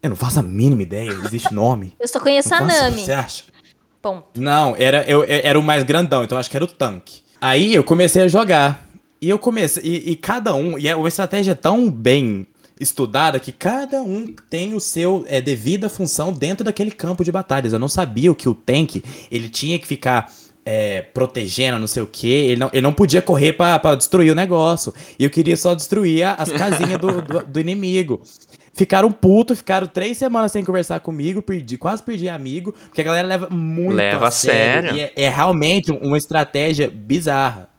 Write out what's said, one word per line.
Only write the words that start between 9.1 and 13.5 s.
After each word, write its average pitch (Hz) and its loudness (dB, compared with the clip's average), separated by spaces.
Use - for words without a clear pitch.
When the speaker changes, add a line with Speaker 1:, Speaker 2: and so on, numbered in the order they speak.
Speaker 1:
E 165 -2
eu 202 2
comecei, 202 -2
e, 165 -4
e 165 0
cada 214 -2
um, 151 -2
e 143 -2
é, 160 2
uma 160 0
estratégia 185 0
tão 220 2
bem 117 2
estudada 139 0
que - -14